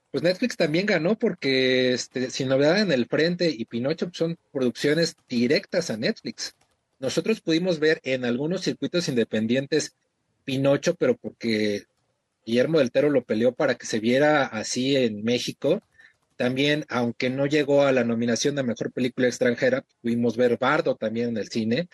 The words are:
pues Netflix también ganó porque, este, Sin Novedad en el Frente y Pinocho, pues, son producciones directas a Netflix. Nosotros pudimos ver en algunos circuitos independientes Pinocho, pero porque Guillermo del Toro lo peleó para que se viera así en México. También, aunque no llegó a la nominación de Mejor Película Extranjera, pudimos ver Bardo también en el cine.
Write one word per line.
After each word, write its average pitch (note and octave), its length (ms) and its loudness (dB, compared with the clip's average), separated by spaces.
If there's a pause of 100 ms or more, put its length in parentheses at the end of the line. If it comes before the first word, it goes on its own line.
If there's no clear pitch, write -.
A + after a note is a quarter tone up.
pues C#3 140 -4
Netflix F#3 340 0
también F3 300 0
ganó F#3 320 0
porque, C3 760 2
este, B2+ 380 -4
Sin C3+ 160 -4
Novedad C#3+ 320 4
en G3+ 120 0
el B2 140 2
Frente E3+ 500 0
y A2+ 100 -6
Pinocho, C3+ 420 -4
pues, F3 100 -12
son E3 200 -2 (140)
producciones D3 640 0 (140)
directas C#3+ 640 0
a A2 60 -6
Netflix. - 580 -6 (440)
Nosotros E3+ 420 -2
pudimos E3+ 380 0
ver D#3 240 2
en C3 220 -2
algunos D3 360 -2
circuitos E3+ 480 -4
independientes A#2+ 840 0 (520)
Pinocho, C#3 500 2
pero B2+ 220 2
porque G#2+ 680 -4 (600)
Guillermo C3 340 2
del B2 120 2
Toro C#3+ 180 4
lo C3+ 140 2
peleó A#2 300 0
para C3+ 220 0
que - 100 -16
se A2+ 140 -4
viera C3+ 460 4
así B2 500 -2
en G#2+ 280 0
México. B2 580 -2 (560)
También, C#3 520 0
aunque A#2+ 400 -2
no C3+ 160 -2
llegó C#3+ 380 2
a C#3 80 4
la B2+ 120 2
nominación A#2 520 0
de C#3 80 -2
Mejor A#2+ 280 -4
Película B2+ 360 0
Extranjera, B2 560 0 (180)
pudimos A#2+ 360 0
ver A#2+ 200 2
Bardo C#3+ 380 0
también A#2 340 -4
en A#2 80 -4
el G2 120 -6
cine. A#2 440 -2